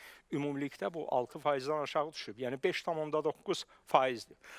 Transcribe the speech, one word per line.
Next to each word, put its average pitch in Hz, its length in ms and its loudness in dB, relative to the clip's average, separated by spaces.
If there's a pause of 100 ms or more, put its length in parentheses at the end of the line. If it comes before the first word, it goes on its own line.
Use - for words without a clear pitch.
(320)
ümumilikdə 143 640 -2
bu 165 160 -6
altı 127 300 0
faizdən 147 440 0
aşağı 151 280 0
düşüb, 107 280 -10
yəni 127 240 -4
beş 185 200 0
tam 165 160 0
onda 151 240 0
doqquz 156 420 -2 (200)
faizdir. 131 520 2 (220)